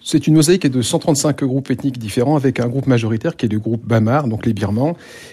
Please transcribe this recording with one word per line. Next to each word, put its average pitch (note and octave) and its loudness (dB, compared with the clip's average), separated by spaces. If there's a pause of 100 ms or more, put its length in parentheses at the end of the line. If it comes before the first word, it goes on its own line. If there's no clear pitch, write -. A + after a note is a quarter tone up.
C'est - 0
une D#3 4
mosaïque D#3+ 4
de B2+ 0
cent E3 -2
trente-cinq D3 0
groupes C3 -2
ethniques B2+ -2
différents, A#2+ 0
avec C3+ 2
un A#2+ 0
groupe C3 -4
majoritaire A2+ 0
qui B2+ -4
est - 2
le G#2+ -2
groupe A2+ -4
Bamar, A#2 2
donc A2 -4
les A2+ 0
Birmans. A2 -2 (360)